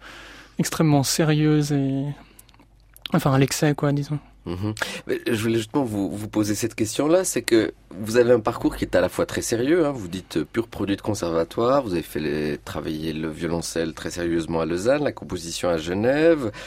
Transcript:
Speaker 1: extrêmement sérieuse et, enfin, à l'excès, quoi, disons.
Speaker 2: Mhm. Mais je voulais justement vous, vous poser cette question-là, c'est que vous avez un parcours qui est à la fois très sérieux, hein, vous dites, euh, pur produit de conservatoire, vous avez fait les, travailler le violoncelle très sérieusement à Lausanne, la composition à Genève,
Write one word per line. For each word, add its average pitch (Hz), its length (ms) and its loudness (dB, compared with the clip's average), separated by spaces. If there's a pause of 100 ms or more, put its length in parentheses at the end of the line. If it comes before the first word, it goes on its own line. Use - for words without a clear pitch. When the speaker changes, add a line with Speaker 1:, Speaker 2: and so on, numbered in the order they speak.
(600)
Speaker 1:
extrêmement 151 420 4
sérieuse 151 680 2
et, 135 320 0 (1080)
enfin, 135 200 2
à 135 80 4
l'excès, 147 340 2
quoi, 143 160 0
disons. 143 300 -2 (260)
Speaker 2:
Mhm. 95 280 -4 (340)
Mais 127 180 -2
je 107 160 0
voulais 113 140 0
justement 120 280 0
vous, 101 260 -2
vous 104 180 -8
poser 104 260 0
cette 113 200 -4
question-là, 156 500 2
c'est 131 160 -2
que 113 320 4 (260)
vous 107 180 -2
avez 123 160 8
un 113 80 8
parcours 123 360 0
qui 101 80 -2
est - 120 -6
à 90 40 6
la 90 80 2
fois 87 160 0
très - 160 -4
sérieux, 143 460 2
hein, 143 60 0
vous 104 160 -8
dites, 90 300 -6
euh, 76 60 0
pur - 240 -4
produit 98 280 -2
de - 40 -16
conservatoire, 104 840 0
vous 95 100 -4
avez 80 100 0
fait - 180 -8
les, 76 380 -2
travailler 78 560 -6
le 80 160 -4
violoncelle 82 640 -4
très - 160 -8
sérieusement 82 500 -2
à 80 60 0
Lausanne, 107 380 0
la 120 80 0
composition 85 580 -6
à 82 80 2
Genève, 123 720 2 (160)